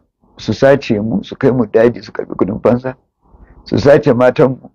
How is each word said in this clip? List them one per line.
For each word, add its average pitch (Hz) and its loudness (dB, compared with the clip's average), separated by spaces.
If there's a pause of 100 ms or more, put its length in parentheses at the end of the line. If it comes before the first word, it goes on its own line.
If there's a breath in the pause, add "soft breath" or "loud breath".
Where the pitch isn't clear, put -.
(360)
su - -6
sace 131 0
mu, 117 -4
su - -16
kai 135 0
mu 120 -2
daji, 113 0
su - -20
karɓi - -10
kuɗin - -4
fansa, 127 -2 (720 soft breath)
su - -2
sace 143 4
matanmu 127 0